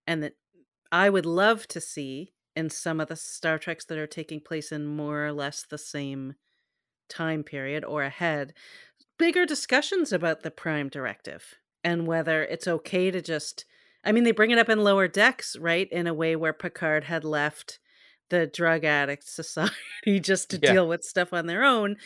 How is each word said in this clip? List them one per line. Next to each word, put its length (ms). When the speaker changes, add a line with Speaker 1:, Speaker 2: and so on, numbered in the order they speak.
Speaker 1:
and 160
that 120
I 180
would 160
love 420
to 120
see 540
in 140
some 300
of 80
the 80
Star 420
Treks 280
that 120
are 80
taking 340
place 320
in 140
more 400
or 60
less 320
the 140
same 560
time 360
period 400
or 180
ahead, 520
bigger 280
discussions 680
about 300
the 80
Prime 380
Directive 640
and 220
whether 380
it's 240
okay 420
to 120
just, 420
I 80
mean, 120
they 80
bring 200
it 60
up 120
in 140
Lower 240
Decks, 480
right? 360
In 140
a 80
way 220
where 160
Picard 520
had 200
left 560
the 160
drug 380
addict 400
<laughs> 40
society 920
just 300
to 100
Speaker 2:
Yeah. 160
Speaker 1:
deal 120
with 160
stuff 280
on 140
their 180
own. 420